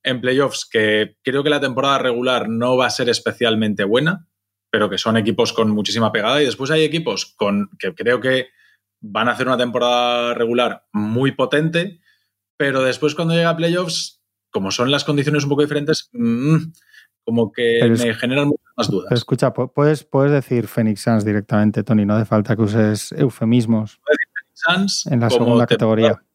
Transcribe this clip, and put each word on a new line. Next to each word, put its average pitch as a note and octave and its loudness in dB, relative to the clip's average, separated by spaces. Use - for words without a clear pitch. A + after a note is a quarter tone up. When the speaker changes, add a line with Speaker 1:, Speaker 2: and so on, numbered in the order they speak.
Speaker 1:
en B2+ -4
playoffs B2+ -2
que G#2+ 0
creo C3+ -2
que D3 0
la C#3+ 0
temporada C#3 0
regular A#2+ 0
no A#2+ 0
va B2 2
a A2+ -2
ser B2 -2
especialmente A2 0
buena, C#3+ 0
pero G#2 0
que F#2+ -4
son A2+ 0
equipos A2 0
con A2 0
muchísima G#2+ -2
pegada. A2+ 0
Y C#3+ 2
después C3 -6
hay D#3+ 2
equipos D3+ -4
con, G2+ 0
que F#2+ -6
creo A#2 0
que B2+ -2
van A2 -2
a - 0
hacer B2 -2
una B2+ 0
temporada A#2+ 0
regular A#2 -2
muy A2+ 0
potente, D#3+ -2
pero C3+ 0
después C3+ 0
cuando E3 -2
llega E3+ 2
a E3 0
playoffs, E3+ -4
como G2 -4
son B2 0
las C#3+ 0
condiciones D3 0
un C#3+ -4
poco C#3+ 2
diferentes, D3 -2
mm, B2 0
como A#2 0
que A#2 0
Speaker 2:
Pero A#2 6
es-, A#2+ 0
Speaker 1:
me A2+ 0
generan C3 0
muchas - -2
más A2 -2
dudas. F#2+ -2
Speaker 2:
pero B2 2
escucha, B2+ 0
pu-, B2 -4
puedes, D3 2
puedes C#3 2
decir B2 0
Phoenix A2 -2
Suns A2+ 0
directamente, G#2 0
Tony, G#2+ 2
no G#2 2
hace A2 0
falta G#2+ 0
que A2 -2
uses G#2+ 0
eufemismos A2+ 0
Speaker 1:
Puedes D3+ 2
decir - -8
Phoenix - -14
Suns - -4
Speaker 2:
en A#2+ 2
la A#2 2
Speaker 1:
como B2 2
Speaker 2:
segunda A#2+ 4
Speaker 1:
temporada - -
Speaker 2:
categoría. A2 2